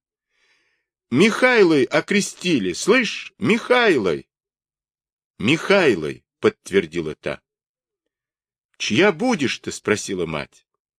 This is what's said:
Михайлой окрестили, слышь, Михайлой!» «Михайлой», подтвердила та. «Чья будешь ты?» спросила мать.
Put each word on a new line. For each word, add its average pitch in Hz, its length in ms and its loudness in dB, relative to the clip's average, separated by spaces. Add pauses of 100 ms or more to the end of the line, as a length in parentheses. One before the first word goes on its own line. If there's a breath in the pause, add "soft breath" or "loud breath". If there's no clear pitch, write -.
(1120)
Михайлой 196 720 4
окрестили, 165 920 -2
слышь, - 640 -2
Михайлой!» 156 920 0 (1080)
«Михайлой», 113 880 0 (140)
подтвердила 85 720 -2
та. 73 260 -10 (1400)
«Чья 170 340 0
будешь 175 480 -2
ты?» - 120 -12
спросила 98 540 -6
мать. 76 400 -10 (340)